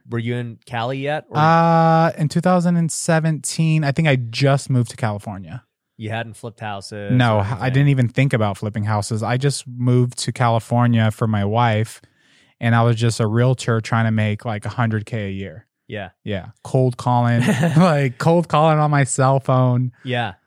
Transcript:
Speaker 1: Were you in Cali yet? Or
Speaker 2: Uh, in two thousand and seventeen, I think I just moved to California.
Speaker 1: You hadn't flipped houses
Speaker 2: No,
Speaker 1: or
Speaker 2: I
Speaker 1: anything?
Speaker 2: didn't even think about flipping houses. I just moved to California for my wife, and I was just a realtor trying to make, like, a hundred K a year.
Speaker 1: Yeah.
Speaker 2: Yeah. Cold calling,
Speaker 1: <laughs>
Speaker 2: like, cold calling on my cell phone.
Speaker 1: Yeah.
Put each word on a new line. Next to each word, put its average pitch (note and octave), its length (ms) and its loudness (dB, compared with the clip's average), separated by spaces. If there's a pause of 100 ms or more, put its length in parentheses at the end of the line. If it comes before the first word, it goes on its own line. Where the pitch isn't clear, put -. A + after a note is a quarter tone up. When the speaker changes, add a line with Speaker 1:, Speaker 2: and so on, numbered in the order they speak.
(100)
Speaker 1:
Were A#2 80 -4
you A#2 160 -4
in A#2+ 320 -8
Cali A#2+ 320 -6
yet? D3 320 -6
Or - 80 -8
Speaker 2:
Uh, E3 800 4
in D3+ 100 0
two F3 120 0
thousand F3 360 2
and E3+ 140 0
seventeen, D#3+ 920 0
I C#3 80 0
think E3 160 0
I C3+ 80 2
just C3 540 0
moved B2 200 0
to - 60 -18
California. G#2 680 -8 (340)
Speaker 1:
You G#2+ 140 -10
hadn't A2+ 240 -8
flipped - 240 -16
houses G#2 540 -8
Speaker 2:
No, A#2+ 240 2
Speaker 1:
or G#2 60 2
Speaker 2:
I - 100 -2
Speaker 1:
anything? B2 220 -4
Speaker 2:
didn't C#3+ 160 4
even C3 180 2
think C3+ 240 0
about G#2+ 260 -2
flipping G#2+ 240 -6
houses. G#2+ 400 -2
I A#2 140 -2
just C3+ 320 -4
moved B2 520 0
to A#2+ 120 -6
California A#2 800 2
for A#2 160 -2
my G#2 160 0
wife, A2 580 0 (560)
and A#2 160 2
I A#2 80 4
was A#2 140 2
just A2+ 240 0
a A2+ 80 2
realtor A#2+ 520 0
trying A2+ 260 0
to A2+ 40 0
make, G#2+ 340 -2
like, G#2+ 220 -8
a - 40 -6
hundred A2 360 -2
K G#2+ 220 -6
a - 20 -6
year. F#2+ 380 -12 (180)
Speaker 1:
Yeah. G2+ 240 -12 (140)
Speaker 2:
Yeah. F#2 220 -6 (180)
Cold B2+ 320 0
calling, A#2+ 440 0
Speaker 1:
<laughs> D#3+ 360 0
Speaker 2:
like, D3 420 2
cold E3 300 2
calling D#3 320 4
on D3+ 100 2
my C#3+ 140 4
cell C3+ 340 2
phone. B2+ 540 2 (100)
Speaker 1:
Yeah. A#2+ 320 -4 (120)